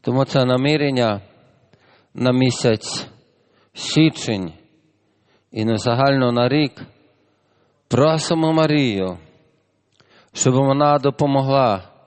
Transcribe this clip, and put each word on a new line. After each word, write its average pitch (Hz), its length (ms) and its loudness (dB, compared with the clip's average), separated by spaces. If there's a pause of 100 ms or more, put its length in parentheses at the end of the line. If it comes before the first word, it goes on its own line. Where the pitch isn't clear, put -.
Тому 127 240 0
це 131 200 0
намірення 127 760 0 (920)
на 127 180 0
місяць 127 760 -2 (680)
січень 110 800 -2 (1000)
і 110 140 -4
на 113 120 0
загально 127 540 0
на 120 180 0
рік. 143 320 -2 (1040)
Просимо 160 640 0
Марію, 127 640 0 (1160)
щоб 131 200 0
вона 139 440 2
допомогла 135 840 0 (240)